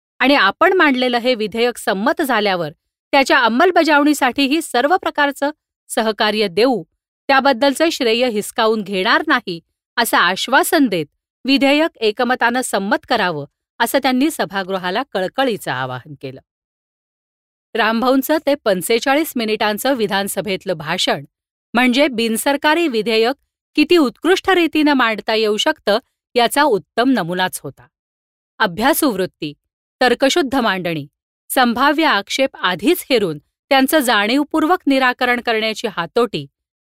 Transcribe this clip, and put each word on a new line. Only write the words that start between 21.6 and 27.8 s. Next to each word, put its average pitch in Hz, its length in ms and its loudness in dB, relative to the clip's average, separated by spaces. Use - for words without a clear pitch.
म्हणजे 254 340 2
बिनसरकारी 285 800 0
विधेयक 226 460 0
किती 302 220 2
उत्कृष्ट 320 540 0
रीतीनं 311 420 2
मांडता 226 420 0
येऊ 214 220 0
शकतं, - 420 0
याचा 240 280 2
उत्तम 240 480 0
नमुनाच 185 520 -4
होता. 131 240 -16